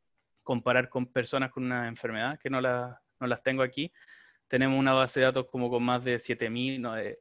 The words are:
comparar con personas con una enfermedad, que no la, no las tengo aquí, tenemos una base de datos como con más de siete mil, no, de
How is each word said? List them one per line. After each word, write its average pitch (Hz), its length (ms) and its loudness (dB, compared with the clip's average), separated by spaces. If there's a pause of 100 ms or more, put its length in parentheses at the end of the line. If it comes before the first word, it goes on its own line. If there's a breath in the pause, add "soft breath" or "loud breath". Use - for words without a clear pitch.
(440)
comparar 123 460 2
con 127 180 -4
personas 131 440 -2
con 127 120 -8
una 123 240 -4
enfermedad, 117 520 -6
que - 100 -8
no 131 120 0
la, 123 400 -2 (180)
no 127 80 -2
las 120 160 -2
tengo 131 200 2
aquí, 139 280 -4 (560 soft breath)
tenemos 135 320 2
una 135 140 4
base 131 260 2
de 131 80 6
datos 131 200 0
como 123 220 -4
con 120 140 0
más 123 200 0
de 123 160 0
siete 117 300 -4
mil, 127 320 -4
no, 117 120 -6
de 104 280 -6